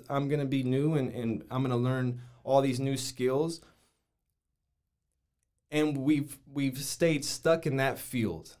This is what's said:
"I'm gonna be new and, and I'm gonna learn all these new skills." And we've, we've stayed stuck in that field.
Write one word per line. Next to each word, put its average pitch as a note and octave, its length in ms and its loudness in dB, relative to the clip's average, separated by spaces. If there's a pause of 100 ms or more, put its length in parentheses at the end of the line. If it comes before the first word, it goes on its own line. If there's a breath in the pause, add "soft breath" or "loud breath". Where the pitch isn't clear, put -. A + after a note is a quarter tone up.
"I'm C#3 220 0
gonna C#3+ 160 0 (120)
be C3+ 40 0 (160)
new D3+ 220 2
and, B2 200 -2
and A2+ 300 -2
I'm C3 140 -2
gonna B2 260 0
learn B2+ 320 -2 (220 loud breath)
all C3+ 180 4
these C3 180 0
new C3+ 180 -2
skills." C3+ 640 -2 (2000 soft breath)
And D3+ 260 2
we've, C#3+ 400 0 (220)
we've C3+ 180 0
stayed D3+ 480 0
stuck - 400 0
in C3+ 120 0
that C3+ 200 0
field. F#2+ 640 -4